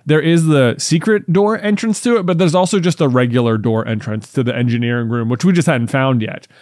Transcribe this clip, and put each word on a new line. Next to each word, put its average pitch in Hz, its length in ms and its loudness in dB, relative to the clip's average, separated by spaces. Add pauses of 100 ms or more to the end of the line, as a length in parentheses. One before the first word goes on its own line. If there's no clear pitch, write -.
there 151 160 2
is 165 240 2
the 135 320 2
secret 190 540 0
door 208 260 2
entrance 208 440 -2
to 240 140 2
it, 208 80 0
but 175 140 0
there's 170 160 2
also 185 260 0
just 170 200 -2
a 151 80 2
regular 120 500 0
door 113 280 -2
entrance 110 460 -6
to 135 100 -2
the 120 140 -2
engineering 120 540 -2
room, 117 180 -2
which 123 160 -2
we 190 80 4
just 170 140 2
hadn't 120 220 0
found 135 340 0
yet. - 240 -10 (140)